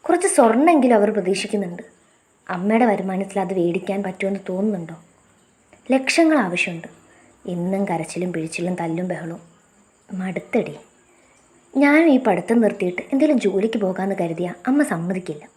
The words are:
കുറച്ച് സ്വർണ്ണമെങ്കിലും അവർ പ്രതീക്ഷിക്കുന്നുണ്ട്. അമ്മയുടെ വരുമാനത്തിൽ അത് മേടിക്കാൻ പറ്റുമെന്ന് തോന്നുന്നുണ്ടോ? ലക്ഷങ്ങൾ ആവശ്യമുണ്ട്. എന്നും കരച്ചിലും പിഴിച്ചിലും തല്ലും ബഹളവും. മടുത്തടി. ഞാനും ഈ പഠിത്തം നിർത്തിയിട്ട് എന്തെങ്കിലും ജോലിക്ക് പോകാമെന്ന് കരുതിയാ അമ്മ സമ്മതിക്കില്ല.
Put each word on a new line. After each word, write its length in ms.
കുറച്ച് 220
സ്വർണ്ണമെങ്കിലും 680
അവർ 160
പ്രതീക്ഷിക്കുന്നുണ്ട്. 720
അമ്മയുടെ 360
വരുമാനത്തിൽ 540
അത് 140
മേടിക്കാൻ 500
പറ്റുമെന്ന് 360
തോന്നുന്നുണ്ടോ? 440
ലക്ഷങ്ങൾ 460
ആവശ്യമുണ്ട്. 500
എന്നും 380
കരച്ചിലും 480
പിഴിച്ചിലും 420
തല്ലും 320
ബഹളവും. 340
മടുത്തടി. 600
ഞാനും 320
ഈ 80
പഠിത്തം 440
നിർത്തിയിട്ട് 400
എന്തെങ്കിലും 380
ജോലിക്ക് 400
പോകാമെന്ന് 420
കരുതിയാ 320
അമ്മ 160
സമ്മതിക്കില്ല. 600